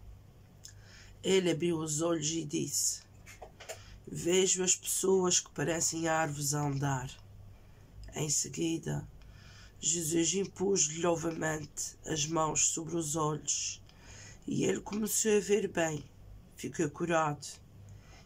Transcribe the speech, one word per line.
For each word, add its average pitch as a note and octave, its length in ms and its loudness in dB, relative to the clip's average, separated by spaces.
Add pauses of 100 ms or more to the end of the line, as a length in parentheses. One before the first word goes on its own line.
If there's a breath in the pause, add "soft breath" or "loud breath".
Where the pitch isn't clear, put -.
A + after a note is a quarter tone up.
(1200 loud breath)
Ele F#3 280 6
abriu D#3+ 280 2
os D#3 220 -2
olhos E3 300 2
e D#3+ 140 -2
disse: D3 580 -2 (1040 loud breath)
"Vejo F3+ 560 2
as F#3 140 4
pessoas F#3 640 4
que - 100 -6
parecem E3 560 0
árvores D3+ 480 0
a D3 80 0
andar." C#3 480 -2 (1040 loud breath)
Em D3+ 160 -2
seguida, D3+ 760 -2 (720 loud breath)
Jesus E3 540 2
impôs-lhe F#3 680 2
novamente D#3+ 920 0 (100)
as D3+ 200 0
mãos D#3 420 2
sobre E3 280 -4
os D#3 200 -2
olhos - 640 -2 (680 loud breath)
e - 180 0
ele G3 160 2
começou G#3+ 560 2
a G#3 40 6
ver G3 280 2
bem, D#3+ 360 0 (520)
ficou D3 340 -2
curado D#3+ 560 0 (800 loud breath)